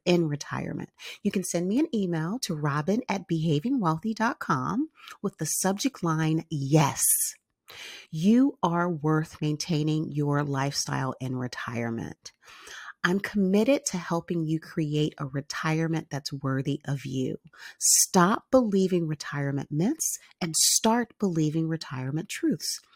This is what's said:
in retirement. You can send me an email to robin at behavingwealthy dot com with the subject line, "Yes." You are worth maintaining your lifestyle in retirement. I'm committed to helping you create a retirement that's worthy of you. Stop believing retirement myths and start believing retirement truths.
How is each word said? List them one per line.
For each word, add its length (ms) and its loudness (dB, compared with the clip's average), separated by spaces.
in 200 4
retirement. 640 -6
You 80 0
can 140 -2
send 240 -2
me 100 0
an 160 0
email 460 0
to 140 -4
robin 520 0
at 220 -4
behavingwealthy 880 2
dot 240 0
com 500 0
with 160 -4
the 80 -4
subject 580 -2
line, 460 0
"Yes." 560 2
You 520 4
are 280 2
worth 500 0
maintaining 720 0
your 300 2
lifestyle 800 -2
in 160 -4
retirement. 960 -6
I'm 160 2
committed 680 2
to 100 -4
helping 480 -2
you 160 0
create 560 -2
a 80 -8
retirement 840 -2
that's 240 -8
worthy 500 -2
of 220 -4
you. 320 -4
Stop 720 4
believing 560 4
retirement 640 -4
myths 460 0
and 160 -4
start 640 2
believing 480 2
retirement 640 -4
truths. 500 -2